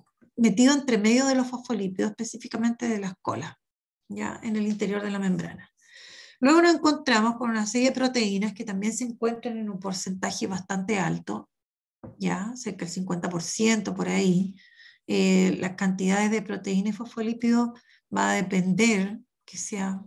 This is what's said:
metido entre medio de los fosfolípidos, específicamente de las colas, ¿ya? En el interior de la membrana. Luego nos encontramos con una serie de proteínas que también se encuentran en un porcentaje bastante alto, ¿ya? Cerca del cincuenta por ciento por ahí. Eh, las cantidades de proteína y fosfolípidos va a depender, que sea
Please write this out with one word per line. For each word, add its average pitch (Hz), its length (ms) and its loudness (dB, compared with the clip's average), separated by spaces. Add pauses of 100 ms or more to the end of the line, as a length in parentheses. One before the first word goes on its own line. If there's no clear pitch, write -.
(360)
metido 233 360 6
entre 254 260 2
medio 233 280 4
de 269 80 2
los 254 140 2
fosfolípidos, 202 640 -4
específicamente 226 760 -4
de 220 120 -2
las 185 200 -8
colas, 143 360 -8 (520)
¿ya? 208 360 -8
En 220 100 -2
el 214 140 0
interior 202 340 -2
de 208 80 -6
la 196 80 -4
membrana. 180 500 -4 (720)
Luego 311 240 6
nos 339 140 6
encontramos 240 600 2
con 240 140 -2
una 220 160 0
serie 247 220 2
de 262 60 0
proteínas 220 600 0
que 220 100 -10
también 208 280 -4
se 226 100 -6
encuentran 233 560 -4
en 214 100 -6
un 190 120 -8
porcentaje 190 680 -6
bastante 190 540 -2
alto, 170 500 -4 (680)
¿ya? 185 360 -4
Cerca 196 300 -10
del 170 100 -10
cincuenta 185 340 -4
por 175 140 -4
ciento 214 540 0
por 185 120 -4
ahí. 185 460 2 (520)
Eh, 190 540 4
las 185 120 -4
cantidades 190 580 0
de 220 100 0
proteína 196 480 -2
y 214 40 -2
fosfolípidos 233 840 0 (360)
va 196 160 2
a 202 60 2
depender, 190 840 2 (240)
que - 140 -18
sea 190 480 -6